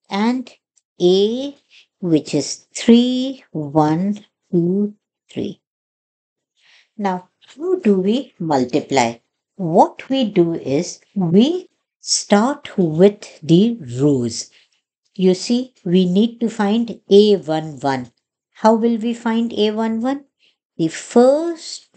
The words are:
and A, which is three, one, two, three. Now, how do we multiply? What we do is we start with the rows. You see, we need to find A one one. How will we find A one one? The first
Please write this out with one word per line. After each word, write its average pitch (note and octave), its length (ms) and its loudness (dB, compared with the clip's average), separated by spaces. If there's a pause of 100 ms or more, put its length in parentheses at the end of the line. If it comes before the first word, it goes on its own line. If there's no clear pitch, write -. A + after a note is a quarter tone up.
and A#3+ 440 -4 (480)
A, A3 540 0 (460)
which D#3+ 340 -2
is - 400 -6
three, B3+ 760 2
one, D#3 720 -2 (260)
two, F#3+ 420 0 (380)
three. F#3 300 -10 (1400)
Now, F#3+ 320 -6 (280)
how F4 220 -2
do G3+ 200 2
we A3 400 -2
multiply? C3 760 -2 (400)
What G3 540 0
we C4+ 160 0
do F3 280 0
is D3+ 480 -6 (120)
we G#3 560 2 (300)
start - 800 -2
with F3+ 640 2
the F#3+ 360 4 (220)
rows. C3 500 -2 (640)
You F#3 200 2
see, A#3+ 400 -4 (100)
we F#3 220 2
need G3+ 340 0
to A3+ 100 -2
find G#3+ 500 -4 (120)
A G#3 240 6
one D#3 440 -6
one. C3 320 -4 (420)
How A3 220 2
will A#3 220 -2
we A3+ 160 -4
find A#3 400 -4
A G#3+ 180 0
one A3+ 300 -4
one? C#4 240 -6 (520)
The E3 100 -2
first D4 1080 0